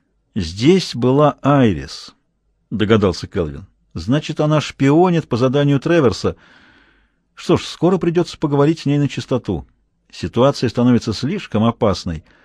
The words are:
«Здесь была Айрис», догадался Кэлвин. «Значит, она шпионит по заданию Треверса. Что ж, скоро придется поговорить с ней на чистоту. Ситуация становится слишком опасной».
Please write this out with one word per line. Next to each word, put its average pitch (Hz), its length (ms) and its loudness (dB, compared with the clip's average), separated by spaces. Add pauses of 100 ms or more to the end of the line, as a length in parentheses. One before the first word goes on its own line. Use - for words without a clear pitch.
(340)
«Здесь 110 600 0
была 131 480 2
Айрис», 117 720 0 (560)
догадался 101 560 0
Кэлвин. 80 400 -8 (280)
«Значит, 135 460 -4
она 151 200 2
шпионит 160 680 2
по 123 80 -2
заданию 135 440 2
Треверса. 127 560 0 (1000)
Что - 220 0
ж, - 80 -6
скоро 180 340 -2
придется 170 400 -2
поговорить 143 420 0
с - 60 -8
ней 143 120 2
на 143 100 0
чистоту. 117 580 -6 (440)
Ситуация 123 600 0
становится 120 420 2
слишком 131 520 -4
опасной». 95 600 -2 (200)